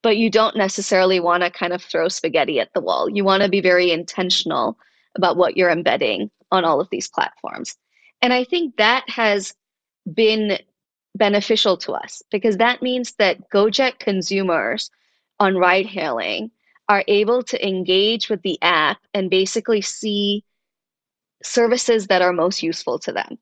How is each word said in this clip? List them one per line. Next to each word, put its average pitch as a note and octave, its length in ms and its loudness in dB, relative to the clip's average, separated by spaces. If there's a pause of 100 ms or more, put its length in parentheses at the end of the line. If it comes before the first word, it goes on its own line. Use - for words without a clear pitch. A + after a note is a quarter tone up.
but A3 140 2
you A3+ 120 2
don't A3 260 2
necessarily F#3+ 640 2
wanna F3 300 2
kind F3 240 -4
of F#3 80 -6
throw E3 260 -2
spaghetti D#3 520 0
at G2+ 140 -4
the F3+ 80 -2
wall. D#2+ 280 0
You G3+ 140 -2
wanna G3 260 2
be G3 120 0
very F3+ 300 4
intentional D#3+ 880 -2 (380)
about F3 220 2
what F3+ 200 2
you're F3+ 140 4
embedding C#3 580 -2 (220)
on F#3 140 2
all D3+ 140 2
of F#3+ 120 -4
these - 160 -8
platforms. - 680 -8 (460)
And B3 100 2
I B3+ 120 2
think E4 340 -4
that A3+ 320 2
has G3+ 460 -2 (580)
been G#3+ 460 2 (560)
beneficial G3+ 640 2
to - 140 -8
us - 400 -10
because G#3 260 0
that A#3 240 2
means B3+ 380 -4
that F#3+ 320 0
Gojek A3 480 2
consumers F#3 880 -2 (500)
on F#3+ 160 2
ride F#3 300 4
hailing C#3+ 640 -6 (400)
are G3+ 180 2
able G#3+ 360 2
to - 240 -6
engage F#3+ 640 0
with G3 120 -4
the F#3 220 -4
app D#3+ 340 2 (160)
and F#3+ 160 -2
basically G3+ 500 0
see G3+ 640 -4 (1000)
services A#3 640 0
that F#3 160 4
are F3+ 100 2
most F3 300 0
useful D#3+ 340 -4
to - 140 -8
them. - 300 -8